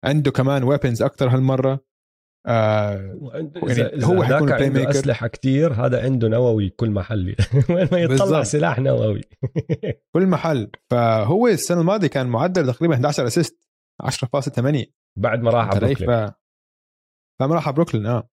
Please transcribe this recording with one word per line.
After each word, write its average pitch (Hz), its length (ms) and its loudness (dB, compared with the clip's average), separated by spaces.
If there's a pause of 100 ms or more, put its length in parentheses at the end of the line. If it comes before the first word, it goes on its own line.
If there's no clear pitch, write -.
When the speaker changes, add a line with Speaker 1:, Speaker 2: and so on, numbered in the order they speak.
Speaker 1:
عنده 143 260 2
كمان 135 320 0
ويبنز 127 380 0
أكتر 135 280 0
هالمرة. 131 600 0 (580)
آه، 104 720 0
Speaker 2:
وعنده، 147 380 -12
Speaker 1:
يعني - 120 -2
Speaker 2:
إذا، 120 220 0
إذا 127 140 0
Speaker 1:
هو 180 160 4
حيكون 131 140 2
Speaker 2:
هداك 156 40 2
Speaker 1:
البلاي 139 240 2
Speaker 2:
عنده 135 140 2
Speaker 1:
ميكر. 135 100 0
Speaker 2:
أسلحة 135 380 0
كتير، 139 460 0
هذا 123 300 -4
عنده 127 240 0
نووي 110 420 2
كل 113 220 -4
محل. 95 440 -4 (140)
<laughs> 135 200 2
وين 175 220 2
ما 180 80 2
يطلع 135 180 2
Speaker 1:
بالضبط. 147 260 2
Speaker 2:
سلاح 147 360 -2
نووي. 117 420 0 (480)
<laughs> - 460 -6
Speaker 1:
كل 185 120 2
محل. 151 440 0 (200)
فهو 120 560 2
السنة 175 340 0
الماضية 185 260 2
كان 131 200 -2
معدل 139 460 0
تقريبًا 165 220 0
احداشر 139 320 0
أسيست، - 420 -2 (320)
عشرة - 260 -6
فاصلة 139 260 -4
ثمانية. 131 320 0 (340)
Speaker 2:
بعد 113 220 0
ما 113 100 2
راح 117 160 2
على 98 120 2
Speaker 1:
فهمت 104 40 -2
علي؟ 135 120 2
Speaker 2:
بروكلين. 117 320 0
Speaker 1:
ف-، 98 60 -10 (1080)
فما 139 160 2
راح 151 120 -2
على 139 80 -2
بروكلين، 123 300 0
آه. 117 320 -2